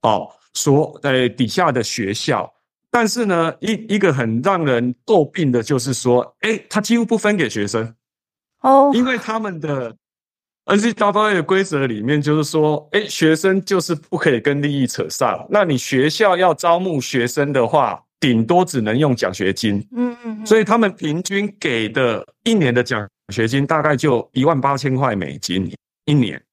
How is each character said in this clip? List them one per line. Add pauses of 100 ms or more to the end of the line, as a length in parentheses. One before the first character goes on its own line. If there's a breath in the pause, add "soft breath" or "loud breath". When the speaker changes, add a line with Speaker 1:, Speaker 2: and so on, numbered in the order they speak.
Speaker 1:
哦， (260 soft breath)
所，
呃，
底
下
的
学
校。 (380)
但
是
呢，
一，
一
个
很
让
人 (140)
诟
病
的
就
是
说，
诶，
他
几
乎
不
分
给
学
生。 (680)
Speaker 2:
哦。
Speaker 1:
因
为
他
们
的 (720)
N
C
double
A
的
规
则
里
面
就
是
说，
诶，
学
生
就
是
不
可
以
跟
利
益
扯
上。
那
你
学
校
要
招
募
学
生
的
话， (200)
顶
多
只
能
用
奖
学
金。
Speaker 2:
嗯，
嗯，
嗯。
Speaker 1:
所
以
他
们
平
均
给
的 (200)
一
年
的
奖 (300)
学
金
大
概
就
一
万
八
千
块
美
金 (360)
一
年 (120)